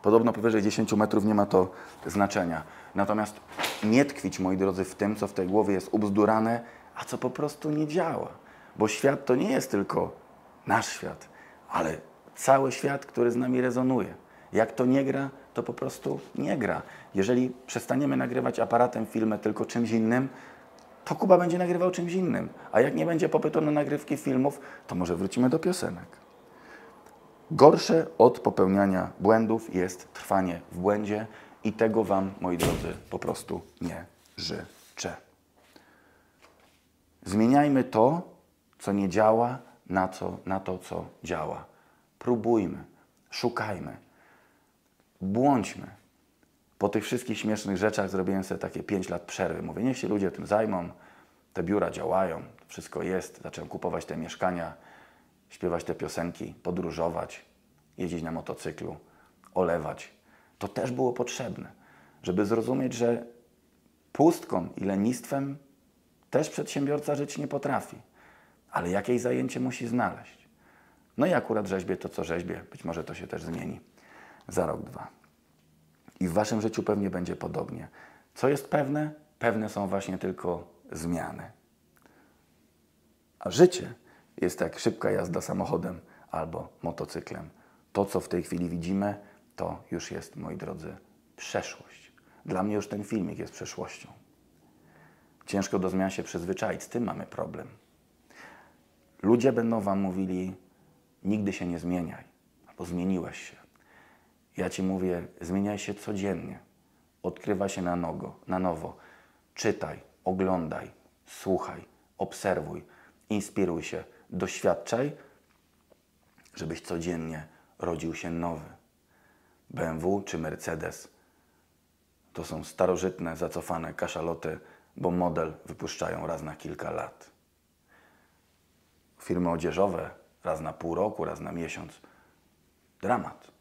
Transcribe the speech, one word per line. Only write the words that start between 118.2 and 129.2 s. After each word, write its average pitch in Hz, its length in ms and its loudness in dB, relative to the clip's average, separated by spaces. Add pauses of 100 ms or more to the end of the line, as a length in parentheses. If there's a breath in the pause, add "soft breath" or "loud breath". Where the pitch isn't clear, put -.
nowy. 85 340 -4 (1040 soft breath)
B 85 180 -4
M 80 100 -4
W 95 260 0
czy - 140 -8
Mercedes 80 720 -8 (1200 soft breath)
to 80 120 -8
są 78 200 -8
starożytne, 90 720 0
zacofane 82 580 -6
kaszaloty, 82 640 -6 (380 loud breath)
bo - 140 0
model 85 420 0 (140)
wypuszczają 85 600 -6
raz 80 160 -6
na 76 140 -10
kilka 78 340 -10
lat. 80 400 -10 (1900 soft breath)
Firmy 87 320 0